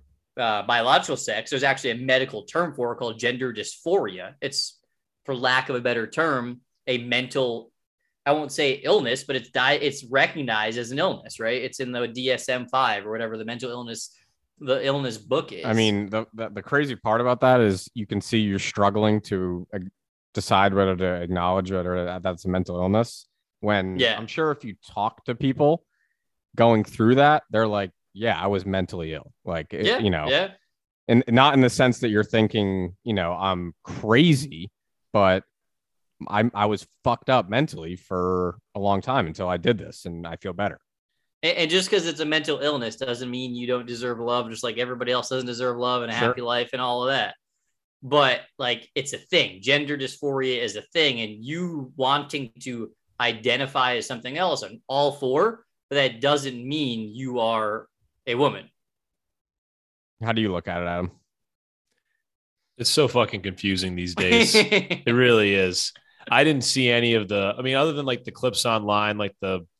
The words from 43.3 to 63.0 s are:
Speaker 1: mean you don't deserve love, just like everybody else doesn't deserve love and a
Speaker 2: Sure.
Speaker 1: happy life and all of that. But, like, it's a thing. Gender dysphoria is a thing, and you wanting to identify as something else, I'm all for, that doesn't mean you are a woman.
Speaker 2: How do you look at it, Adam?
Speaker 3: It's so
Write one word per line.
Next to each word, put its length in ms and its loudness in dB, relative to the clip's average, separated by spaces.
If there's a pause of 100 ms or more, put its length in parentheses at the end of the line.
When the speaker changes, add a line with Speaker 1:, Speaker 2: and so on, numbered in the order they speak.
Speaker 1:
mean 240 -8
you 120 -8
don't 200 -2
deserve 320 -6
love, 300 -2
just 140 -10
like 140 -6
everybody 340 -4
else 180 -2
doesn't 180 -4
deserve 300 -4
love 260 0
and 80 -6
a 40 -4
Speaker 2:
Sure. 120 2
Speaker 1:
happy 140 -2
life 320 -2
and 80 -4
all 220 -2
of 60 0
that. 260 -2 (680)
But, 380 4 (180)
like, 340 -4
it's 200 -6
a 40 -6
thing. 460 -2
Gender 340 0
dysphoria 640 -2
is 140 -4
a 60 -8
thing, 400 0
and 220 -10
you 520 -6
wanting 560 -2 (100)
to 300 -10 (280)
identify 760 0
as 100 -4
something 320 -10
else, 240 0
I'm 260 -14
all 260 2
for, 520 0 (300)
that 260 2
doesn't 460 0
mean 460 -4
you 260 -6
are 480 -2 (400)
a 80 -2
woman. 340 0 (1500)
Speaker 2:
How 80 0
do 100 0
you 100 2
look 160 -4
at 140 -4
it, 60 -4
Adam? 240 -4 (1700)
Speaker 3:
It's 120 -2
so 180 4